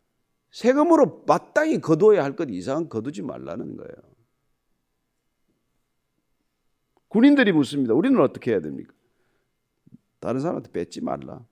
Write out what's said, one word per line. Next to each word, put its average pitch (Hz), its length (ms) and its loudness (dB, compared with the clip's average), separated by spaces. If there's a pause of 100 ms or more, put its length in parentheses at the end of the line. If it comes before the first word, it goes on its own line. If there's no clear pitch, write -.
(500)
세금으로 285 760 2
마땅히 254 540 0
거두어야 165 420 4
할 139 140 -6
것 160 120 -6
이상은 127 400 -6
거두지 139 340 -8
말라는 69 540 -12
거예요. - 380 -20 (3000)
군인들이 247 440 4
묻습니다. 139 400 0
"우리는 220 280 2
어떻게 120 320 -2
해야 95 80 0
됩니까?" 73 340 -12 (1300)
"다른 123 200 -6
사람한테 147 300 -8
뺏지 - 300 -10
말라. 69 520 -10